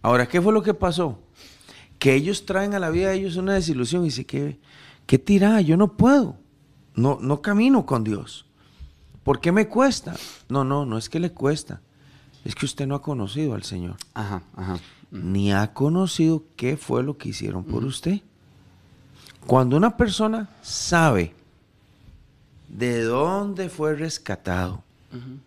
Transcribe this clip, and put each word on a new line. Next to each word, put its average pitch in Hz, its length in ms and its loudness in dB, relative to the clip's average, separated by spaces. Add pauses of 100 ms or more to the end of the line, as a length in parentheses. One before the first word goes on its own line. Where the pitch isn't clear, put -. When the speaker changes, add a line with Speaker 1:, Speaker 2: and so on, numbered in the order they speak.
Speaker 1:
Ahora, 123 280 2
¿qué 180 120 0
fue 202 140 4
lo 214 80 2
que 196 100 0
pasó? 170 460 -2 (800)
Que 135 160 4
ellos 160 320 0
traen 196 280 -2
a 202 40 0
la 175 120 -2
vida 180 180 0
de 190 80 0
ellos 190 200 -4
una 185 180 0
desilusión 160 480 0
y 170 40 0
dice, 123 200 -4
"¿Qué, 143 320 -6 (480)
qué 131 120 4
tirada? 208 440 4
Yo 156 160 4
no 208 180 2
puedo, 262 400 4 (580)
no, 131 280 2
no 143 200 0
camino 220 440 4
con 120 180 0
Dios. - 420 -6 (800)
¿Por 135 160 2
qué 165 100 2
me 208 180 4
cuesta?". 247 460 0 (360)
No, 139 140 2
no, 139 220 0
no 110 120 -4
es 113 100 -8
que 160 120 -4
le 170 120 -2
cuesta, - 480 -4 (640)
es - 100 -8
que - 120 -6
usted 139 200 -6
no 139 100 -2
ha 139 60 -6
conocido 127 520 -4
al 101 80 -8
Señor. 90 340 -8 (180)
Speaker 2:
Ajá, 98 280 -6 (120)
ajá. 92 200 -6 (360)
Ujú. 95 140 -12
Speaker 1:
Ni 98 300 0
ha 101 180 0
conocido 160 720 0 (120)
qué 131 200 -2
fue 123 260 -2
lo 143 160 -4
que - 120 -10
hicieron 98 340 -8
por - 160 -4
Speaker 2:
Ujú. 127 80 -4
Speaker 1:
usted. 170 320 -4 (1300)
Cuando 127 300 4
una 214 200 2
persona 220 540 -2 (120)
sabe 135 720 2 (1300)
de 117 360 -2
dónde 180 680 -2
fue 151 240 -2
rescatado, 95 880 -6 (300)
Speaker 2:
Ujú. 127 340 -14